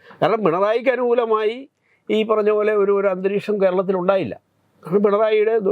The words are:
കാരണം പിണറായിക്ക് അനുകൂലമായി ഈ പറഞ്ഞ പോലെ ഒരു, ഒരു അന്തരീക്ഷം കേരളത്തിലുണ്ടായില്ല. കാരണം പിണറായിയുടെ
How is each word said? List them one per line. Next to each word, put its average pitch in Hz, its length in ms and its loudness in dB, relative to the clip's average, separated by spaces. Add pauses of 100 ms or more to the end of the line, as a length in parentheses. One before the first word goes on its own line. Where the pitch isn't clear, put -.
(200)
കാരണം 196 260 0
പിണറായിക്ക് 214 500 0
അനുകൂലമായി 233 600 0 (600)
ഈ - 20 2 (120)
പറഞ്ഞ 214 280 0
പോലെ 208 140 0 (100)
ഒരു, 196 180 2
ഒരു 196 140 2
അന്തരീക്ഷം 190 480 -4
കേരളത്തിലുണ്ടായില്ല. 185 720 0 (480)
കാരണം 196 240 -2
പിണറായിയുടെ 214 480 2 (180)